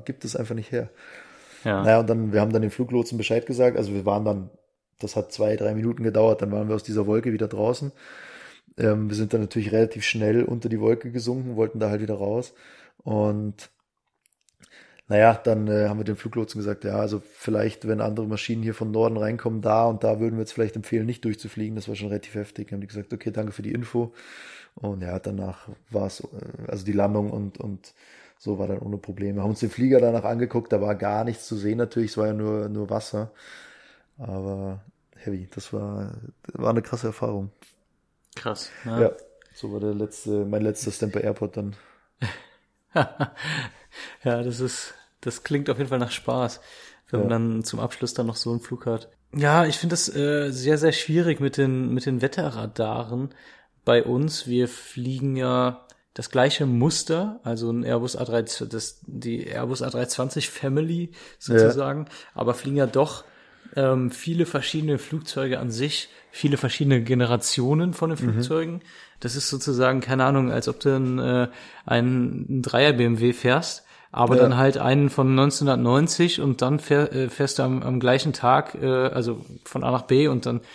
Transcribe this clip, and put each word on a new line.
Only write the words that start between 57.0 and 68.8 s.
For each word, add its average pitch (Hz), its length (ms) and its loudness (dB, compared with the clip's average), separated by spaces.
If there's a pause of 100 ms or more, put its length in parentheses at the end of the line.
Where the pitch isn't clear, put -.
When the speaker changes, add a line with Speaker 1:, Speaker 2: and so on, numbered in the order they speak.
Speaker 2:
also 117 280 -2
ein 120 140 -2
Airbus 120 320 -2
A 120 80 -4
drei, 117 160 0
das, - 680 -8
die 117 400 -6
Airbus 123 340 -4
A 123 80 -4
drei 120 160 -2
zwanzig 135 440 -4
Family 160 600 -2 (280)
sozusagen, 135 640 4
Speaker 1:
Ja. - 60 -18 (220)
Speaker 2:
aber 117 200 0
fliegen 135 220 -4
ja 139 120 4
doch, 135 360 0 (540)
ähm, 131 340 2
viele 165 340 -2
verschiedene 151 520 -2
Flugzeuge 135 640 -4
an 120 120 -4
sich, 139 380 -4 (220)
viele 139 260 2
verschiedene 135 440 2
Generationen 123 920 2
von 165 160 -2
den 156 100 -4
Speaker 1:
Mhm. 120 140 0
Speaker 2:
Flugzeugen. 160 480 -2 (400)